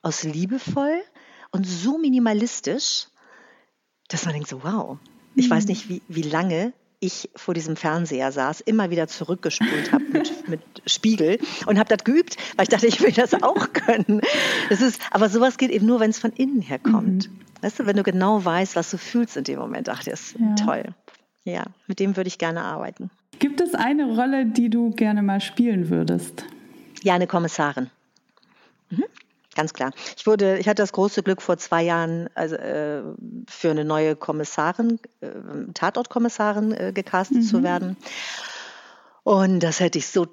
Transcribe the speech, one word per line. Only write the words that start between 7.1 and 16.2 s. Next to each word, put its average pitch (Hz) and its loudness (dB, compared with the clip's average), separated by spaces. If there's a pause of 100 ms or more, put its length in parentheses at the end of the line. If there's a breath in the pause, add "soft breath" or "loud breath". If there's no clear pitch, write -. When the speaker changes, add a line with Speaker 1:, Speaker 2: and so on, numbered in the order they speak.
Speaker 1:
vor - -4
diesem 160 -4
Fernseher 151 -2
saß, 143 -2
immer 214 2
wieder 165 0
zurückgespult - -2
hab 277 4 (120)
mit, 302 0
<laughs> - -14
mit 165 -4 (240)
Spiegel 208 2 (260 loud breath)
und 208 4
hab 214 2
das 208 2
geübt, 302 2 (180 loud breath)
weil 190 4
ich 175 0
dachte, 226 4
ich - 4
will 320 6
das 233 4
auch 330 2
können. 214 2 (480 loud breath)
Das 202 4
ist, 254 2 (100)
aber 214 4
sowas 233 4
geht 262 2
eben 208 4
nur, 240 6
wenn's 220 2
von 226 0